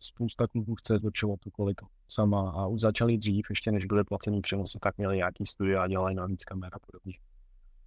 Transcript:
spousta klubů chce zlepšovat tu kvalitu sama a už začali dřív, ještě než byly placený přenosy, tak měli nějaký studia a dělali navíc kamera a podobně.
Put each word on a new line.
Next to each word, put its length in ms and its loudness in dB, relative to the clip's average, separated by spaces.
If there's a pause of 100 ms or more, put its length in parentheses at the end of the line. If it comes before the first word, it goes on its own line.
spousta 460 -2
klubů 280 -2
chce 240 2
zlepšovat 400 -2
tu 120 -14
kvalitu 340 -2 (220)
sama 440 2
a 160 -2
už 140 -2
začali 360 4
dřív, 320 2
ještě 220 -2
než 140 2
byly 180 4
placený 380 -2
přenosy, 400 -4
tak 160 0
měli 200 0
nějaký 280 -2
studia 380 0
a 40 0
dělali 280 0
navíc 280 -4
kamera 320 -10
a 40 -12
podobně. 340 -16 (720)